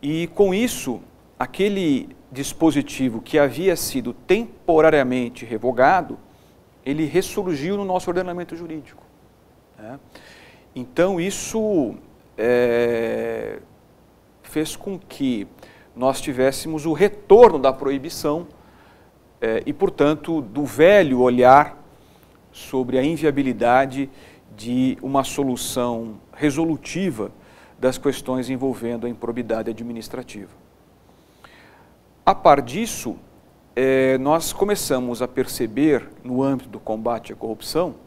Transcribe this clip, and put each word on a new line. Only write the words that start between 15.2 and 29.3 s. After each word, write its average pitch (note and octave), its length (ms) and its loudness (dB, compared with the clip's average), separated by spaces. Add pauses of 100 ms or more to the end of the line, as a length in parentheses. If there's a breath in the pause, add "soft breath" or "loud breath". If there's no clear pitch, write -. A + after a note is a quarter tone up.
nós C3 240 0
tivéssemos C#3 680 -2
o E3 60 0
retorno G3 680 6
da C3 140 4
proibição, D3 720 -4 (960 soft breath)
é, A2+ 260 0
e, - 60 -4
portanto, D#3+ 680 0
do B2+ 240 -6
velho C#3+ 560 6
olhar B2+ 560 6 (760 soft breath)
sobre B2+ 460 -2
a B2+ 40 2
inviabilidade C3+ 1080 0 (480 loud breath)
de B2 460 0
uma C3+ 220 0
solução A#2+ 960 -4 (120)
resolutiva D3+ 1000 -2 (460 loud breath)
das B2+ 200 0
questões B2+ 500 -4
envolvendo A#2+ 580 -4
a A#2+ 40 -4
improbidade A2+ 600 -6